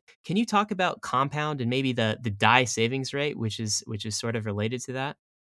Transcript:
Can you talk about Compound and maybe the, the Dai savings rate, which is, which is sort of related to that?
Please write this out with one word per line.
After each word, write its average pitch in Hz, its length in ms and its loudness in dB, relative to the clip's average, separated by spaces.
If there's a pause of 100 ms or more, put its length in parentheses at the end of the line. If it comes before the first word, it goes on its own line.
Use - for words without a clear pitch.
(260)
Can 165 100 -2
you 226 120 2
talk 208 240 2
about 185 300 0
Compound 143 600 0
and 117 80 2
maybe 131 240 2
the, 113 300 2
the 113 80 0
Dai 113 320 4
savings 123 500 0
rate, 143 240 -2
which 113 220 -2
is, 110 260 -2
which 107 180 -8
is 110 140 -4
sort 117 180 -4
of 110 120 -4
related 110 380 -2
to 127 80 -8
that? 135 220 -4 (280)